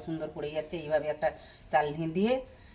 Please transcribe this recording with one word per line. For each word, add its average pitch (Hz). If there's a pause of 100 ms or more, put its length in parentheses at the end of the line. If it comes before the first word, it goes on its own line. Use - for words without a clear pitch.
সুন্দর 156
পড়ে 147
যাচ্ছে। 156
এইভাবে 151
একটা 151 (400)
চালনি 151
দিয়ে 196 (420)